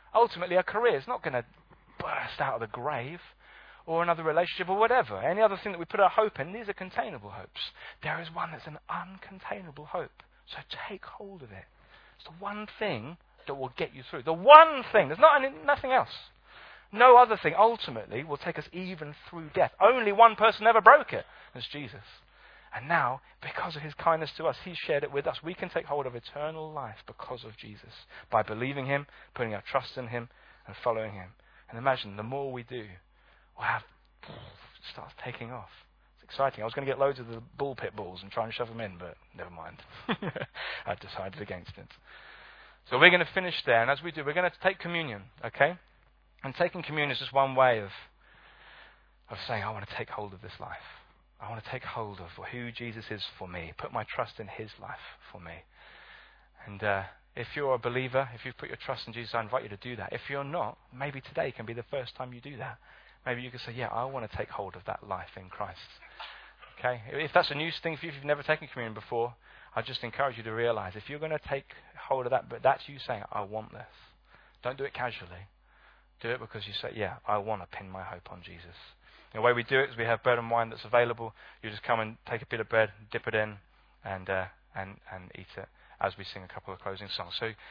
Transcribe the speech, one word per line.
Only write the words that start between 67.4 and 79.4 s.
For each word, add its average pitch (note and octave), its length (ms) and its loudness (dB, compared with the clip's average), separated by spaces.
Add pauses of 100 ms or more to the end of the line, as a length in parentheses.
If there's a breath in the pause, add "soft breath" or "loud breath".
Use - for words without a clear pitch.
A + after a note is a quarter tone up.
a C#3+ 40 -4
new D#3+ 160 -4
thing D#3+ 260 -6
for E3 80 -12
you, D#3+ 60 -8
if C#3+ 40 -12
you've C#3 100 -14
never D3 180 0
taken D3+ 240 -2
communion A2+ 280 -8
before, A#2+ 400 -4 (400 soft breath)
I A2+ 80 -2
just B2+ 200 -10
encourage B2 340 -4
you A#2 60 -12
to A2 80 -8
realize, A2 440 -2
if G#2+ 120 -14
you're D3 120 -10
gonna D3+ 200 -4
take - 320 -8 (240)
hold C3 300 -2
of B2 60 -6
that, - 180 0
but A#2 140 -6
that's - 260 2
you C#3+ 80 -16
saying, A#2 340 -8
"I G#2 100 -4
want G#2+ 300 -8
this." - 240 -18 (680 soft breath)
Don't C3 140 -6
do C3+ 60 -6
it C#3 100 -6
casually. G2 540 -8 (720 soft breath)
Do A#2 100 -6
it B2 100 -4
because G#2+ 280 -12
you G#2+ 60 -10
say, - 200 -8
"Yeah, G#2+ 320 -4
I G#2 120 0
wanna G2+ 280 -4
pin - 240 -14
my F#2+ 140 -12
hope F2+ 280 -14
on F2+ 120 -16
Jesus." E2+ 320 -20 (580 soft breath)
The A2 80 -4